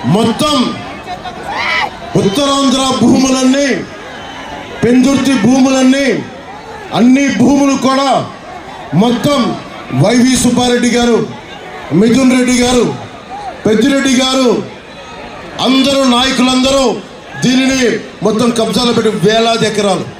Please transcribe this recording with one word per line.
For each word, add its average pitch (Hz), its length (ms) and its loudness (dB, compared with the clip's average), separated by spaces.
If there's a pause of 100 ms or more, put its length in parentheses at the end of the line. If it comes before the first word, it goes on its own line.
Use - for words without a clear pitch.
మొత్తం 226 680 2 (1400)
ఉత్తరాంధ్ర 262 880 0
భూములన్నీ, 262 800 2 (1000)
పెందుర్తి 254 500 2
భూములన్నీ, 262 880 2 (720)
అన్ని 254 340 4
భూములు 269 500 2
కూడా 262 520 0 (640)
మొత్తం 226 680 2 (320)
వైవి 240 440 4
సుబ్బారెడ్డి 247 520 2
గారు, 240 380 2 (640)
మిథున్ 240 440 4
రెడ్డి 247 260 2
గారు, 233 320 2 (680)
పెద్దిరెడ్డి 277 480 2
గారు, 262 500 2 (1000)
అందరూ 269 420 2
నాయకులందరూ 254 960 2 (460)
దీనిని 262 560 2 (240)
మొత్తం 220 260 2
కబ్జాలో 233 440 0
పెట్టి 220 180 2
వేలాది 226 560 0
ఎకరాలు. 202 380 -2 (140)